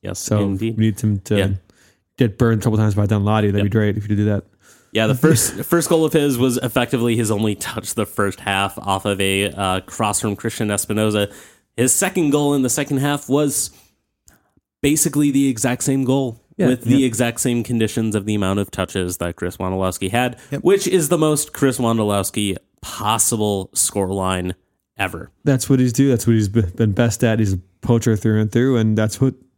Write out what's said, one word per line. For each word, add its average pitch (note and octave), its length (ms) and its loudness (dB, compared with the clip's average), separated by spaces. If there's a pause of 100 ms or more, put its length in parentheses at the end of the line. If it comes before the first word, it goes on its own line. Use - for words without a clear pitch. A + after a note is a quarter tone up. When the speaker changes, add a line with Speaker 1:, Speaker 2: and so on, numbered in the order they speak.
Speaker 1:
Yes, F#2+ 180 -8
Speaker 2:
So G#2 240 0
Speaker 1:
indeed. G#2 340 -2
Speaker 2:
we A2 80 4
need G#2+ 160 0
him G2+ 200 0
to G#2 160 -2
Speaker 1:
Yeah. G2 100 2 (680)
Speaker 2:
get A#2 200 2
burned A2+ 240 4
a - 20 -10
couple G#2+ 140 2
times G#2+ 180 2
by G#2 100 2
Dunladi. G#2 420 2
That'd G2 100 0
Speaker 1:
Yep. G#2 80 2
Speaker 2:
be G2+ 40 0
great G#2 280 2
if G#2 120 -8
you G#2 60 2
do G#2 100 2
that. G#2 200 0 (480)
Speaker 1:
Yeah, A2 140 2
the B2+ 80 2
Speaker 2:
<laughs> B2 120 0
Speaker 1:
first, C#3 280 2 (100)
first E3+ 240 0
goal D#3+ 160 2
of D#3 80 -2
his C#3+ 240 2
was B2 200 0
effectively A#2+ 600 -2
his A2+ 140 -2
only G#2+ 240 0
touch - 400 -6
the G#2+ 100 -2
first G2+ 340 -4
half G2 400 -2
off F#2+ 260 -4
of G2+ 140 -2
a, G2 320 0
uh, F#2 300 -2
cross - 400 -4
from G#2 160 -4
Christian A2 320 -6
Espinoza. G#2 600 -2 (440)
His B2 180 2
second - 360 0
goal C#3+ 240 2
in C#3 80 2
the B2+ 80 0
second C#3+ 280 -2
half C#3+ 300 -2
was C#3+ 440 0 (1080)
basically D3 500 2
the C#3 180 2
exact B2 340 -2
same C3+ 220 0
goal B2+ 360 -2 (140)
Speaker 2:
Yeah. F3 120 2
Speaker 1:
with B2 180 0
the C3+ 140 4
Speaker 3:
Yep. C3 80 2
Speaker 1:
exact A#2 340 -2
same A#2+ 220 0
conditions A2 520 0
of G2+ 100 -2
the G#2+ 100 0
amount G2 240 0
of G2 120 -4
touches F2+ 460 -4
that F2 180 -6
Chris F2 220 -8
Wondolowski F#2 540 -4
had, B2 260 -2 (140)
Speaker 3:
Yep. C#3+ 120 -8
Speaker 1:
which G3 240 2
is F3 220 2
the E3+ 80 2
most D#3 340 0
Chris C3 260 0
Wondolowski G#2 760 0 (260)
possible G#2+ 920 -2
scoreline F#2 800 -2 (420)
ever. F#2 360 -6 (120)
Speaker 2:
That's C3+ 260 0
what C3 120 4
he's B2+ 120 2
do. C#3 140 4
That's A#2+ 180 2
what A#2 120 4
he's G#2 100 2
be-, A2 140 2
been G2+ 320 0
best A#2 320 0
at. A#2 140 2
He's G2+ 140 2
a F2+ 60 -2 (220)
poacher A#2 340 2
through G#2+ 240 2
and G#2+ 120 0
through, B2 260 2
and A2 200 2
that's G#2+ 220 -2
what C3 160 0 (220)